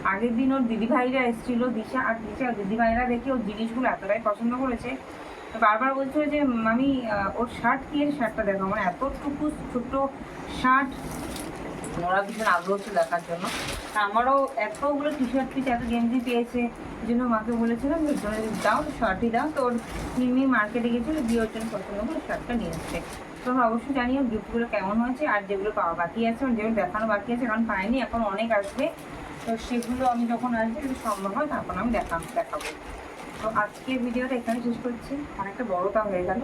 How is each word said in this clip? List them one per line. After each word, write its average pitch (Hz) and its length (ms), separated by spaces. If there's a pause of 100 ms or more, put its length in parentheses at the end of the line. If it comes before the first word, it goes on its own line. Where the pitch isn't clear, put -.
আগের 220 340
দিন 269 160
ওর 269 80
দিদিভাইরা 247 600
এসেছিলো, 240 460
দিশা 220 300
আর 226 160
দিশা, 226 360
দিদিভাইরা 226 540
দেখে 240 260
ওর 240 140
জিনিসগুলো 226 440
এতটাই 196 340
পছন্দ 226 320
করেছে, 254 400 (580)
তো 226 60
বারবার 226 340
বলছিল 277 360
যে, 294 140
"মামি, 247 640
আহ, 202 340
ওর 240 60 (140)
শার্ট 262 200 (100)
কি 294 160
আছে? 285 100
শার্টটা 220 260
দেখো।" 190 220
মানে, 220 160
এতটুকু 285 680 (240)
ছোট 247 220 (680)
শার্ট, 262 280 (1160)
ওরা 190 160
ভীষণ 214 220
আগ্রহ 185 340
ছিল 202 160
দেখার 170 340
জন্য। 175 220 (460)
আমারও 240 600
এতগুলো 277 560
টি-শার্ট 262 420
পিস, 269 140
এত 240 220
গেঞ্জি 233 300
পেয়েছে, 240 400
এই - 480
জন্য 240 160
মাকে 226 280
বলেছিলাম 240 540
যে, 294 80 (500)
"দাও, 233 200 (160)
শার্টই 220 300
দাও।" 254 260
তো 269 100
ওর 240 140 (380)
মিমি 254 280
মার্কেটে 233 440
গেছিলো, 247 320
দিয়ে 233 200
ওর 220 120
জন্য 226 180
পছন্দ 202 380
করে 320 180
শার্টটা 180 260
নিয়ে 190 160
এসছে। - 320 (440)
তোমরা 247 220
অবশ্যই 233 260
জানিও 262 300
গিফটগুলো 233 480
কেমন 208 300
হয়েছে, 254 260
আর 214 200
যেগুলো 196 280
পাওয়া 170 180
বাকি 180 340
আছে, 233 180
মানে, 247 100
যেগুলো 220 200
দেখানো 214 320
বাকি 208 260
আছে, 247 120
এখন 226 200
পাইনি, 220 360
এখন 233 200
অনেক 214 300
আসবে। 214 380 (560)
তো 226 120
সেগুলো 240 480
আমি 240 220
যখন 233 280
আসবে, 226 260
যদি 262 220
সম্ভব 196 340
হয়, 294 100
তখন 185 320
আমি 233 120
দেখা-, - 440
দেখাবো। - 640 (440)
তো 220 120
আজকের 214 440
ভিডিওটা 254 360
এখানে 233 280
শেষ 233 200
করছি, 277 420 (120)
অনেকটা 196 260
বড় 190 280
তা 214 120
হয়ে 190 200
গেল 185 200